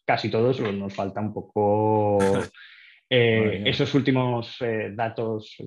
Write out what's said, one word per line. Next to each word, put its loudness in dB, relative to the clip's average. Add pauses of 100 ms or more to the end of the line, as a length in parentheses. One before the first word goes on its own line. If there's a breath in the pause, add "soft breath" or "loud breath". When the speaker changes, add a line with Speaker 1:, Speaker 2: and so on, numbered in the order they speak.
Speaker 1:
casi 0
todos, 2
pero -2
nos -6
falta -6
un -6
poco, 2
Speaker 2:
<laughs> -4
Speaker 1:
eh, 4
Speaker 2:
Madre 0
mía. 0
Speaker 1:
esos 0
últimos, 0
eh, -4
datos -6 (100)